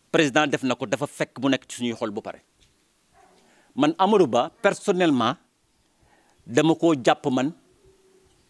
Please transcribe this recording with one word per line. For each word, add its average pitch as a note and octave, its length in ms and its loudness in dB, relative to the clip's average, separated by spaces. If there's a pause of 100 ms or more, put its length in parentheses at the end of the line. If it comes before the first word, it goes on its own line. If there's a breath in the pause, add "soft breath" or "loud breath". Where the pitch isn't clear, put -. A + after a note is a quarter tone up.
(120)
Président D3+ 360 2
def D3 160 -4
na B2+ 120 -2
ko, - 100 -10
dafa C3 220 -4
fekk - 340 -8
mu C#3 80 0
nekk C3 200 -2
ci - 80 -14
suñuy A#2+ 180 -4
xol A2+ 160 -6
bu G#2 100 -10
pare. - 220 -14 (1300 soft breath)
Man D3+ 220 2
Amadou F#3+ 300 4
Ba, A#2+ 240 0 (100)
personnellement, E3+ 760 0 (1080 soft breath)
dama D3+ 300 2
koo E3 260 2
jàpp D3+ 300 0
man C3 220 0 (960)